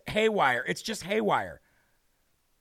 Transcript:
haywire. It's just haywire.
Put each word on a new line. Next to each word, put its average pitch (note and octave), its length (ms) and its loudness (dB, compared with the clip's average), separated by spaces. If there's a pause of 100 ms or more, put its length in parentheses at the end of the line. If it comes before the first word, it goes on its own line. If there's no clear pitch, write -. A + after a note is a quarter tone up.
haywire. F3 640 2
It's F3 140 -4
just A3+ 200 -8
haywire. E3+ 580 -2 (1000)